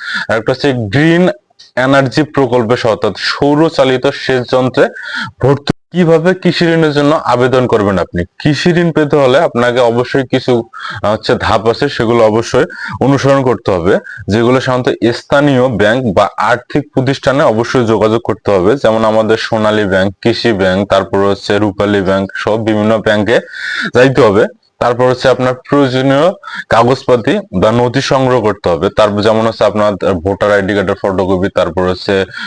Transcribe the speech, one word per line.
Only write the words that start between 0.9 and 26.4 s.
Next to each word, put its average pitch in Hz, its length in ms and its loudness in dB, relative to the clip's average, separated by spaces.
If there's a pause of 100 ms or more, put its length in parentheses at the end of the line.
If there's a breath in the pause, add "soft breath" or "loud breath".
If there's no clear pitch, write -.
এনার্জি 135 480 2
প্রকল্পে 123 540 0
সহায়তা, 110 400 0
সৌরচালিত 143 880 0
সেচ 131 440 -2
যন্ত্রে 131 380 2 (520 loud breath)
ভর্তুকি। - 380 0 (120)
কিভাবে 165 420 2
কৃষি 180 320 0
ঋণের 160 280 2
জন্য 143 300 2
আবেদন 123 440 0
করবেন 101 320 0
আপনি? 87 260 -4 (140)
কৃষি 151 300 0
ঋণ 170 220 2
পেতে 151 240 0
হলে 139 240 4
আপনাকে 123 400 0
অবশ্যই 123 480 0
কিছু, 123 360 0 (400 loud breath)
আহ, 104 100 0
হচ্ছে 117 220 -2
ধাপ 101 320 -2
আছে, 117 220 0
সেগুলো 117 360 2
অবশ্যই 113 400 0 (340 loud breath)
অনুসরণ 135 440 2
করতে 120 280 -2
হবে, 95 280 0 (280 loud breath)
যেগুলো 117 340 2
সাধারণত 127 280 -2 (260)
স্থানীয় 143 520 2
ব্যাংক 110 480 0
বা 98 220 2
আর্থিক 120 460 -2 (100)
প্রতিষ্ঠানে 135 500 0
অবশ্যই 120 420 0
যোগাযোগ 110 360 2
করতে 107 300 -4
হবে। 101 240 2
যেমন 113 300 0
আমাদের 110 320 2
সোনালী 107 480 0
ব্যাংক, 95 360 0
কৃষি 120 320 0
ব্যাংক, 95 360 0
তারপর 95 280 0
হচ্ছে 101 420 0
রূপালী 104 420 0
ব্যাংক 98 340 -2
সহ 110 220 -2
বিভিন্ন 110 400 0
ব্যাংকে 107 420 0 (560 loud breath)
যাইতে 131 260 4
হবে। 107 240 4 (340)
তারপর 123 300 0
হচ্ছে 127 200 0
আপনার 127 240 0 (160)
প্রয়োজনীয় 139 640 2 (360 loud breath)